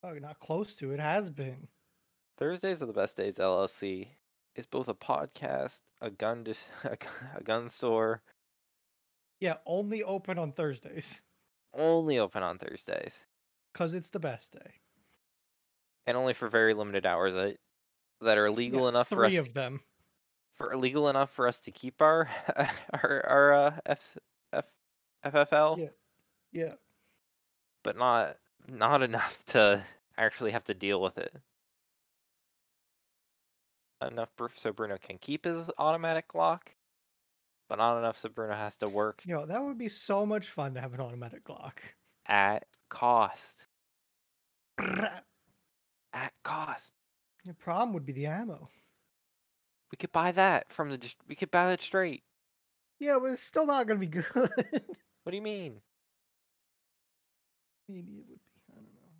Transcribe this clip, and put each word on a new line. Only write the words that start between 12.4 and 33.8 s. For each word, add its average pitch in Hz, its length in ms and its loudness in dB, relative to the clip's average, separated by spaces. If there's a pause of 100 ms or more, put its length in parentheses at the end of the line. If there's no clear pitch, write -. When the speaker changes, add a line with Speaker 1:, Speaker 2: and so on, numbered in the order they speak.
Speaker 2:
on 90 160 -4
Thursdays. - 680 -8 (460)
Speaker 1:
'Cause 170 220 -4
it's 175 160 -10
the 196 100 -8
best 135 320 -8
day. - 220 -20 (1300)
Speaker 2:
And 120 100 0
only 131 160 0
for 120 160 -4
very 110 260 6
limited 101 320 -2
hours 90 280 2
that, 98 220 -2 (640)
that 110 180 6
are 104 140 4
legal 123 300 0
Speaker 1:
Yeah, 127 80 4
Speaker 2:
enough 120 180 2
for 208 80 -2
Speaker 1:
three 190 200 6
Speaker 2:
us 165 40 2
Speaker 1:
of 139 80 -4
Speaker 2:
to, 117 60 -16
Speaker 1:
them. 131 260 -6 (720)
Speaker 2:
for - 220 -4
legal 135 320 2
enough 135 240 4
for 123 160 2
us 120 120 -2
to - 120 -16
keep - 280 -8
our, 156 300 6 (260)
<laughs> 143 120 2 (240)
our, 139 340 0
our, 143 260 8
uh, 143 320 4
F, - 320 -4 (360)
F, - 120 -2 (600)
F 143 100 -4
F 147 180 4
L. 156 280 6
Speaker 1:
Yeah. 156 80 -6 (640)
Yeah. 165 200 -4 (1120)
Speaker 2:
But - 140 -2
not, 117 400 4 (320)
not 131 340 4
enough 113 440 -2
to 101 360 8 (340)
actually 110 360 0
have 117 120 -2
to 104 100 -4
deal 98 260 0
with 92 180 -2
it. - 160 -8 (2750)